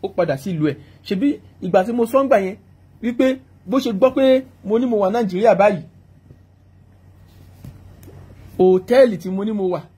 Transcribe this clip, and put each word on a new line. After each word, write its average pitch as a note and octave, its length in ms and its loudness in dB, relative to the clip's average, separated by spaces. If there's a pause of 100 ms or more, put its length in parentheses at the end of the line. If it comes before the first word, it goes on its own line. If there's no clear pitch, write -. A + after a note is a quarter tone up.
ó G3 60 -6
padà E3 280 -2
sí F#3+ 140 -10
ìlú D#3 200 -2
ẹ̀. - 60 -8 (280)
Ṣebí A3+ 340 -2 (240)
ìgbà F#3 220 2
tí A#3 80 -6
mo A#3 140 -2
sọ C4+ 160 0
ń C#4 60 -2
gbà A#3+ 120 4
yẹn, F#3+ 160 -6 (460)
wípé C4 360 0 (280)
bó A3+ 120 -2
ṣe C4 140 -4
gbọ́ B3+ 220 2
pé C4 300 2 (200)
mo G#3 140 -2
ní B3+ 80 -2
mo A#3 120 -2
wà F#3+ 120 0
Nàìjíríà G#3 480 0
báyìí, G3+ 240 2 (2750)
hòtẹ́ẹ̀lì F#3 600 4
tí F#3 120 -10
mo F#3+ 140 -6
ní A3 80 -6
mo G3+ 160 -4
wà F3 120 -4 (180)